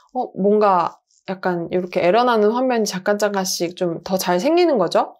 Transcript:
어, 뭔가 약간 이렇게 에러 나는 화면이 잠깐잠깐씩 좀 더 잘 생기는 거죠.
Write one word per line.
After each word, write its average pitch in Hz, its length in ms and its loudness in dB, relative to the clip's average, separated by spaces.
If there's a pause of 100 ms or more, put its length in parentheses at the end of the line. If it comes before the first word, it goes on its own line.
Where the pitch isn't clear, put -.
(140)
어, 247 140 -6 (120)
뭔가 202 600 2 (280)
약간 180 440 -4
이렇게 180 340 -2
에러 208 180 4
나는 220 280 2
화면이 240 340 0
잠깐잠깐씩 190 880 -4
좀 170 280 -4
더 190 140 -4
잘 180 220 0
생기는 320 380 2
거죠. 202 420 0